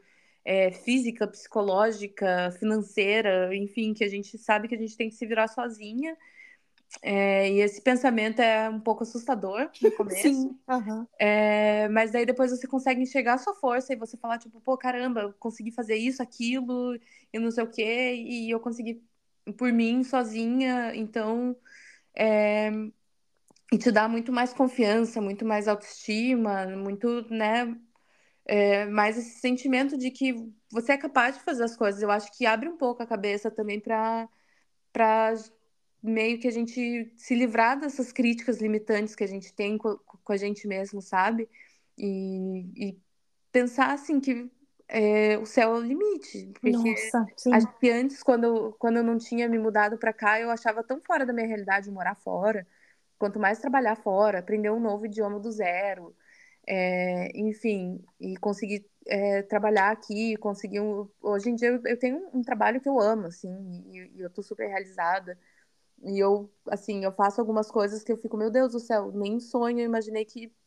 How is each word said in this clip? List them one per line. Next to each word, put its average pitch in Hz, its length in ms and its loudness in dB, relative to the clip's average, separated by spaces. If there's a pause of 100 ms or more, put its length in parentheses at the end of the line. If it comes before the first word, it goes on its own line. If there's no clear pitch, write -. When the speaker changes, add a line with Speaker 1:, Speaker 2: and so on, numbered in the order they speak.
(460)
Speaker 1:
é, 190 260 4
física, 233 560 0
psicológica, 202 1300 0
financeira, 202 1000 2
enfim, 208 380 -2
que 220 100 -2
a 208 40 2
gente 202 300 -8
sabe 214 300 0
que 233 80 -6
a - 20 -2
gente 220 180 -8
tem 220 140 -4
que 220 60 -14
se 240 100 -10
virar 220 240 0
sozinha. 240 680 -8 (840)
É, 196 500 2
e 202 80 4
esse 208 220 2
pensamento 240 580 2
é 220 300 4
um 220 100 -6
pouco 220 240 -2
assustador 226 680 -4 (120)
no 233 100 6
Speaker 2:
<laughs> - 60 -4
Speaker 1:
começo. 190 240 -2
Speaker 2:
Sim, 262 360 2 (100)
aham. 226 380 -2 (140)
Speaker 1:
É, 214 680 4
mas 220 220 2
daí 240 140 2
depois 254 260 2
você 247 140 -6
consegue 254 360 0
enxergar 254 320 0
a 262 40 2
sua 392 180 -4
força 254 360 -2
e 247 60 -4
você 226 180 -12
falar, 233 220 -4
tipo, 226 240 -20
"Pô, 262 160 -2
caramba, 247 440 -2
eu 202 120 -6
consegui 226 380 -8
fazer 220 240 -4
isso, 254 280 -2
aquilo, 247 760 -4 (360)
e 220 60 -4
não 226 120 0
sei 233 120 -2
o 226 60 -6
quê, 240 460 -2
e 233 340 -6
eu 226 100 0
consegui 233 440 -8 (540)
por 247 160 0
mim, 233 300 2
sozinha." 247 920 -2
Então, 226 600 -4 (600)
é, 214 560 2 (1000)
e 226 60 4
te 233 140 2
dá 214 160 4
muito 233 240 -2
mais 247 220 0
confiança, 226 680 2
muito 202 240 -4
mais 208 220 0
autoestima, 214 1000 0
muito, 202 640 -4
né, 226 420 0 (720)
é, 202 400 4
mais 214 320 2
esse 233 220 -8
sentimento 262 580 0
de 254 120 -4
que 262 260 -2 (360)
você 240 220 0
é 277 40 2
capaz 269 380 2
de - 80 -20
fazer 247 220 -2
as 233 100 -4
coisas. 202 260 0
Eu 208 100 2
acho 208 260 0
que 247 80 0
abre 226 240 2
um 339 80 -10
pouco 240 260 -2
a 226 40 -10
cabeça 208 440 -2
também 208 280 -4
pra, 226 500 -2 (640)
pra 220 400 4 (680)
meio 226 380 0
que 247 80 0
a 240 40 0
gente 233 680 -4
se - 180 -2
livrar 233 440 4
dessas 269 320 -4
críticas 233 500 0
limitantes 214 540 0
que - 80 -4
a 196 40 -2
gente 190 260 -12
tem 208 240 -2
co-, 208 220 -4 (240)
com 208 100 -2
a 202 40 2
gente 202 300 -4
mesmo, 196 340 -6
sabe? 214 480 0 (480)
E, 190 680 -4 (120)
e 196 200 -6 (540)
pensar, 254 400 2
assim, 285 300 -2
que, 247 280 -2 (380)
é, 214 500 4
o 220 80 -6
céu 226 300 2
é 233 40 0
o - 20 -4
limite. 262 720 -4
Porque 247 180 0
Speaker 2:
Nossa, 226 640 0
sim. - 160 0
Speaker 1:
acho 226 280 6
que 247 100 4
antes, 254 340 0
quando, 233 560 2
quando 233 180 2
eu 233 60 2
não 233 140 2
tinha 233 320 -2
me 226 100 2
mudado 214 380 2
pra 220 160 -2
cá, 214 260 2
eu 233 100 -2
achava 226 340 -2
tão 262 180 -6
fora 302 240 0
da 240 80 0
minha 226 140 -2
realidade 202 440 -2
morar 190 240 -4
fora. 190 500 -2 (520)
Quanto 202 220 -2
mais 208 200 2
trabalhar 247 360 2
fora, 202 440 2
aprender 208 300 -2
um 220 100 0
novo 208 260 -2
idioma 208 340 -4
do 220 120 -8
zero, 185 640 -4 (520)
é, 180 680 0
enfim, 202 680 -4 (160)
e 185 180 -8
conseguir, 202 480 -4 (220)
é, 202 340 0
trabalhar 208 500 2
aqui, 220 460 -4
conseguir 202 440 -6
um, 208 280 -4 (120)
hoje 202 280 -2
em 240 60 0
dia 233 140 2
eu, 247 140 0
eu 233 140 0
tenho 285 360 -4
um 254 100 0
trabalho 226 360 0
que 269 80 -6
eu 277 120 2
amo, 214 280 2
assim, 180 220 -14 (420)
e, 185 260 -20
e 190 40 -14
eu 180 80 -10
tô 196 140 -12
super 214 240 -6
realizada. 185 720 -2 (640)
E 196 160 -2
eu, 202 300 2 (180)
assim, 202 360 -6
eu 190 80 -2
faço 202 300 2
algumas 214 300 0
coisas 214 320 0
que - 80 -2
eu 220 60 -2
fico, 220 200 -8
"Meu 214 140 -2
Deus 254 220 4
do 240 60 -4
céu, 214 320 0
nem 202 240 -2
em 240 40 -2
sonho 240 400 -2
eu 233 60 0
imaginei 220 400 -2
que 226 260 -16 (160)